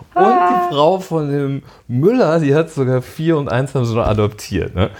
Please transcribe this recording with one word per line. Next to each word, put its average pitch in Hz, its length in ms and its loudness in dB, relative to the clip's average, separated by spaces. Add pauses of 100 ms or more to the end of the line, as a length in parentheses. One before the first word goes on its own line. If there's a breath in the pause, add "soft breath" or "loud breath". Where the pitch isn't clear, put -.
(140)
und 359 100 2
die 359 500 2
Frau 160 260 4
von 160 280 -4
dem 139 340 -4 (260 loud breath)
Müller, 170 500 2
die 143 160 2
hat 160 160 0
sogar 127 320 0
vier 160 340 -2
und 143 120 -2
eins 127 260 -2
haben 131 100 0
sie 113 120 -2
noch 117 100 0
adoptiert", 104 680 -2
ne? 95 240 0